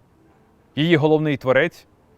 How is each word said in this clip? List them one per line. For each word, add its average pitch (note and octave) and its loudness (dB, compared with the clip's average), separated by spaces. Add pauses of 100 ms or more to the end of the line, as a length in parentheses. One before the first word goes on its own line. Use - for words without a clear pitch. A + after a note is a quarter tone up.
(760)
Її D#3+ 0
головний D3+ 0
творець — C3 -2 (320)